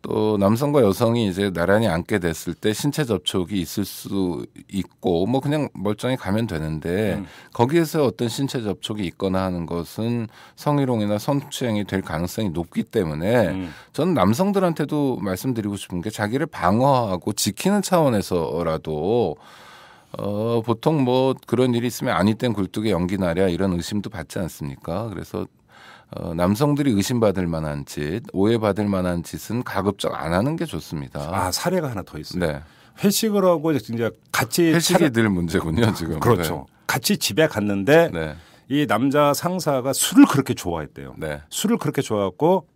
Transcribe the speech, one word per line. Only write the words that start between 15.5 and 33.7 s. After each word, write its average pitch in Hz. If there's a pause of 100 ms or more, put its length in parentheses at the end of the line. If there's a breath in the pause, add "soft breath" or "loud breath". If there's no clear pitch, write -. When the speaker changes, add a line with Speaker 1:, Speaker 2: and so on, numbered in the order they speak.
Speaker 1:
싶은 90
게 104
자기를 113
방어하고 110
지키는 185
차원에서라도 85 (840 loud breath)
어, 107
보통 139
뭐 131 (120)
그런 123
일이 117
있으면 120
아니 101
땐 123
굴뚝에 104
연기 90
나랴 92
이런 90
의심도 92
받지 -
않습니까? 82
그래서 92 (720 loud breath)
어, 85
남성들이 131
의심받을 98
만한 78
짓, 76 (100)
오해받을 104
만한 90
짓은 104
가급적 -
안 76
하는 123
게 170
좋습니다. 76
Speaker 2:
아, 92
사례가 175
하나 101
더 -
있어요. 87
Speaker 1:
네. 73 (440 soft breath)
Speaker 2:
회식을 202
하고 165